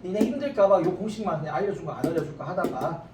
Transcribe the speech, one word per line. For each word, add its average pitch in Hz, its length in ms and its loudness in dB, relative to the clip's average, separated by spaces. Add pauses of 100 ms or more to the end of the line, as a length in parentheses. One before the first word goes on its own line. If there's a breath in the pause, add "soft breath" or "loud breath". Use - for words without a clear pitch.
니네 185 160 -2
힘들까 240 480 4
봐 196 160 8
요 180 120 2
공식만 202 440 -4
그냥 151 160 -6
알려준 190 300 -2
거 151 80 -6
안 - 120 -2
알려줄까 156 440 -2
하다가. 160 540 -4 (100)